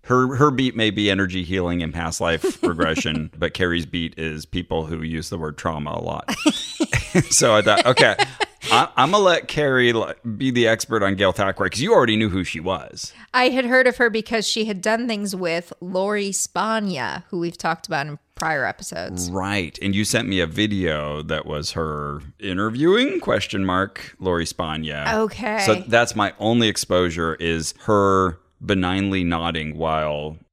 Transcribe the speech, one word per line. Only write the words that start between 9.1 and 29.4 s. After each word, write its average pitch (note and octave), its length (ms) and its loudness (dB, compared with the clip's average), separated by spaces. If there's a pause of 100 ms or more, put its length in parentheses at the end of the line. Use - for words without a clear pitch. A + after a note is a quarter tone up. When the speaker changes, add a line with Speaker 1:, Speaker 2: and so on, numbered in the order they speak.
Speaker 1:
gonna G#3 120 4
let F3 240 4
Carrie, B2+ 460 4
like, A2 240 -2 (220)
be C3 120 0
the A#2 160 4
expert A2 360 2
on G2 120 2
Gail F#2+ 180 4
Thackeray," F#2+ 360 0
'cause G2 140 -4
you G#3+ 100 2
already A#2+ 240 6
knew A2 140 2
who F#2 120 0
she E2 160 -6
was. E2 540 -6 (220)
Speaker 2:
I B3+ 160 4
had B3 160 0
heard B3+ 200 4
of B3 120 2
her A#3+ 100 4
because A3 400 -2
she G#3+ 160 -2
had G#3 160 -4
done A3+ 260 0
things G3+ 300 -4
with F3 460 -4
Lori G3 500 -2
Spagna, F#3 960 -2
who F#3 100 -6
we've E3+ 200 -4
talked E3 280 -4
about D3 200 -4
in D3 120 -12 (160)
prior D#3 300 -2
episodes. F2+ 680 -6
Speaker 1:
Right. F#2+ 520 -4
And G2 120 0
you G2+ 120 2
sent A#2 200 0
me F#2 140 0
a E2+ 60 2
video D#2+ 760 -2
that D#2 240 -4
was D2+ 280 -6
her D2 500 -6 (180)
interviewing, C3+ 800 0
question G2 460 -2
mark, F#2 520 -2
Lori F2 280 0
Spagna. D#2 580 -6 (120)
Speaker 2:
Okay. A3 500 -4
Speaker 1:
So F#3+ 200 2
that's A#2 300 2
my G2+ 220 0
only A2+ 300 2
exposure E2+ 680 0
is E2 460 -2
her F#2+ 580 4 (260)
benignly F#2+ 580 0
nodding E2 540 -2